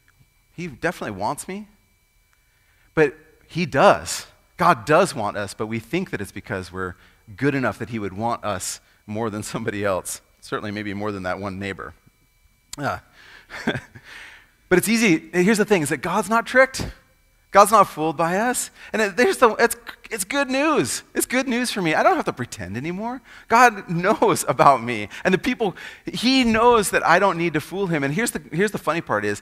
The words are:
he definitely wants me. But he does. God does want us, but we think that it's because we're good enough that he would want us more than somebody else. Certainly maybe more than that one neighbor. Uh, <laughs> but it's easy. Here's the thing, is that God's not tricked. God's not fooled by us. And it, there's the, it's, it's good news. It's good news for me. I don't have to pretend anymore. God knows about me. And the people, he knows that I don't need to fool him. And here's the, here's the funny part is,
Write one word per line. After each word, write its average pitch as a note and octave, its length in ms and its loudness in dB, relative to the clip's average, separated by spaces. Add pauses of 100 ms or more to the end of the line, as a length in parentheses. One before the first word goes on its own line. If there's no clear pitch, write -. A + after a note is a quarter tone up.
(540)
he F3 140 -10
definitely C#3 500 -6
wants A#2+ 280 -4
me. G3+ 220 -12 (1300)
But D3+ 200 2 (320)
he E3+ 200 -4
does. C3 600 2 (300)
God E3 300 2
does D#3+ 280 4
want G2+ 220 -4
us, G2+ 160 -8
but A2 140 -8
we A2+ 120 -6
think F3 320 -6
that A#2 100 -6
it's G2 120 -10
because F#2 400 -8
we're F#2 220 -8 (420)
good C#3 180 0
enough B2 240 -2
that G#2+ 120 -10
he A#2 80 -6
would G2 160 -6
want A2+ 280 -4
us F#2+ 380 -6 (260)
more G#2+ 240 -6
than G#2 120 -6
somebody G#2 420 -4
else. F#2 360 -4 (200)
Certainly G#2+ 320 -8
maybe G#2 220 -8
more G#2 180 -6
than F#2+ 120 -8
that F2+ 140 -4
one F#2+ 200 -8
neighbor. F#2+ 360 -10 (840)
Uh, B2+ 200 -4 (380)
<laughs> - 280 -16 (1040)
but F3+ 100 4
it's F3 100 0
easy. A3 440 2
Here's F3+ 260 2
the G#3 60 2
thing, F#3+ 180 2
is C#3 80 -2
that D#3 80 -2
God's F3+ 300 -4
not A3+ 180 0
tricked. C4 400 2 (680)
God's G3 200 8
not G3+ 160 8
fooled D#3 280 -2
by E3+ 200 0
us. A#3 340 -2 (220)
And G#3 80 0
it, G3+ 160 -2
there's F4 220 2
the, A#3 160 6
it's, A#3 220 2 (340)
it's G#3 140 -6
good C#4 260 -2
news. C4+ 520 0 (120)
It's - 100 -2
good C4 240 -2
news A#3+ 220 -2
for G#3+ 100 -4
me. D#3+ 140 0
I G#3 80 2
don't E4+ 140 4
have C#4+ 100 -2
to - 60 -2
pretend G#2 440 -8
anymore. F#3 460 -8 (260)
God A#3 400 4
knows F3+ 580 2
about C3 360 6
me. A2+ 260 -4 (160)
And F3+ 80 0
the F#3+ 60 4
people, A3+ 360 -4 (300)
he B3+ 400 2
knows A3+ 460 4
that - 160 0
I E3 120 6
don't F#3+ 200 2
need E3+ 160 -2
to D#3 60 -2
fool G3 260 -6
him. D#3+ 180 -2
And C#3 80 -2
here's A3 200 -2
the, D#3+ 100 -10 (100)
here's G3+ 200 0
the E3 60 -6
funny D#3+ 220 -2
part G#2 240 -2
is, G#2 180 -2